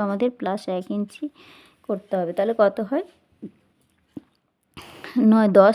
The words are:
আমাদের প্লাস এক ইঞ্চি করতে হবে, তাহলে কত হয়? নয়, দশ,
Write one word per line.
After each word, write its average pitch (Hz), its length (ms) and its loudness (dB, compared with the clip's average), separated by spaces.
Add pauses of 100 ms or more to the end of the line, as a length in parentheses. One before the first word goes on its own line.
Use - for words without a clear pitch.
আমাদের 202 260 -2
প্লাস 202 360 -6
এক 185 240 -6
ইঞ্চি 208 340 -8 (640)
করতে 196 260 -8
হবে, 175 180 -4
তাহলে 202 200 -2 (100)
কত 202 140 0 (120)
হয়? 302 140 -4 (2250)
নয়, 220 180 4
দশ, 196 260 6